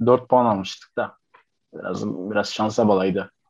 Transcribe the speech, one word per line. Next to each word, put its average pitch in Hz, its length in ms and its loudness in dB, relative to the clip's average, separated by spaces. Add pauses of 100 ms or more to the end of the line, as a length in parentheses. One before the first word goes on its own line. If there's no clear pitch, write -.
dört 123 240 4
puan 123 160 4
almıştık 98 520 -4
da. 107 200 -8 (560)
Biraz, 98 340 -8
biraz 101 460 -6
şansa 110 340 0
balaydı. 95 440 0 (180)